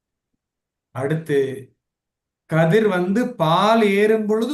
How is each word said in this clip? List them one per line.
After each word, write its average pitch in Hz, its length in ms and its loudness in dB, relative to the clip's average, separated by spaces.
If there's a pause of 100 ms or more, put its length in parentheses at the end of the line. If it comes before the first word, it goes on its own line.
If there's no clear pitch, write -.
(960)
அடுத்து 143 440 -4 (1120)
கதிர் 170 380 2
வந்து 185 320 -2 (140)
பால் 196 560 2
ஏறும் 214 360 0
பொழுது 226 280 -2